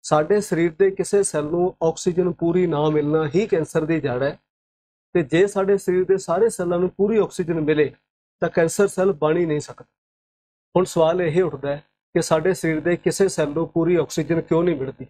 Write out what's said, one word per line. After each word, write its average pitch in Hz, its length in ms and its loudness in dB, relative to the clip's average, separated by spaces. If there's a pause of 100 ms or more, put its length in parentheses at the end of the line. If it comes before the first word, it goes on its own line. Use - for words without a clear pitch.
ਸਾਡੇ 160 400 0
ਸਰੀਰ 170 380 -2
ਦੇ 196 120 4
ਕਿਸੇ 196 320 0
ਸੈੱਲ 151 220 -2
ਨੂੰ 175 380 -2
ਆਕਸੀਜਨ 175 480 0
ਪੂਰੀ 175 360 0
ਨਾ 156 220 2
ਮਿਲਣਾ 151 460 0
ਹੀ 208 120 2
ਕੈਂਸਰ 160 380 -2
ਦੀ 160 160 0
ਜੜ 127 220 -2
ਹੈ 147 160 -4 (760)
ਤੇ 175 100 2
ਜੇ 170 240 2
ਸਾਡੇ 202 300 0
ਸਰੀਰ 185 280 0
ਦੇ 190 120 2
ਸਾਰੇ 190 320 0
ਸੈੱਲਾਂ 175 300 -2
ਨੂੰ 180 100 0
ਪੂਰੀ 214 280 0
ਆਕਸੀਜਨ 170 420 -2
ਮਿਲੇ 151 360 0 (440)
ਤਾਂ 170 100 -2
ਕੈਂਸਰ 175 380 2
ਸੈੱਲ 190 240 0
ਬਣ 156 260 0
ਹੀ 175 80 0
ਨਹੀਂ 151 140 -2
ਸਕਦਾ। - 260 -16 (920)
ਹੁਣ 180 100 4
ਸਵਾਲ 170 360 0
ਇਹ 170 220 0
ਉੱਠਦਾ 143 260 -6
ਹੈ 143 140 -6 (300)
ਕਿ 170 80 0
ਸਾਡੇ 165 320 2
ਸਰੀਰ 160 260 -2
ਦੇ 170 180 0
ਕਿਸੇ 185 300 0
ਸੈੱਲ 156 220 -2
ਨੂੰ 156 200 -4
ਪੂਰੀ 165 260 0
ਆਕਸੀਜਨ 160 460 -2
ਕਿਉਂ 165 220 0
ਨਹੀਂ 175 120 0
ਮਿਲਦੀ? 131 340 -10